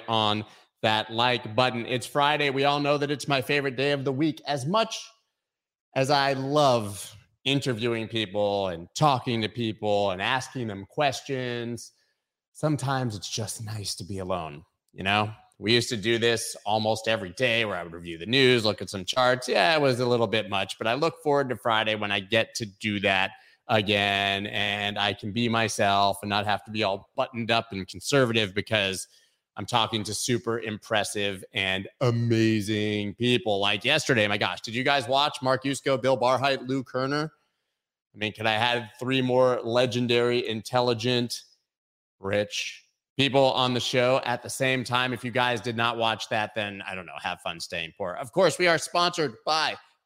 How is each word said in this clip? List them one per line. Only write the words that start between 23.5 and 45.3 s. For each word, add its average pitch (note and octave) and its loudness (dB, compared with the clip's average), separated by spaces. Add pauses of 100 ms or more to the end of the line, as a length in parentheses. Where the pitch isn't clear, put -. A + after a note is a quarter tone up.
again G2+ 2
and G#2 -4
I G2+ 0
can G#2 -8
be A#2+ 0
myself G2+ 2
and G2+ -6
not G2+ 0
have G2+ -2
to G#2+ -16
be G#2+ -2
all G2 -4
buttoned A#2 -4
up A2+ 2
and F#2+ -6
conservative A2+ 0
because G2 -2 (480)
I'm G#2 -10
talking A2 0
to G#2+ -6
super A#2 -2
impressive G2+ -4
and G2 -2 (140)
amazing A2 2
people. A2+ 0
Like G#2 2
yesterday, C3 2
my G#2 0
gosh, F2+ -2
did A2+ -10
you B2+ -2
guys C#3 0
watch C#3 2
Mark C3 0
Yusko, C3+ 0
Bill C3 2
Barheit, B2+ 2
Lou C3 -4
Kerner? C#3 -4 (840)
I G#2 -20
mean, G#2 -4
could A2 -4
I A2 4
have A#2+ 0 (100)
three C3 0
more B2+ 4
legendary, A#2+ 2
intelligent, A#2+ 0 (760)
rich G2+ -4 (360)
people C3 4
on B2 2
the A#2 0
show B2+ 2
at A#2+ -2
the A#2 -12
same C3 0
time? B2 -2
If A2+ -6
you B2 -6
guys B2 0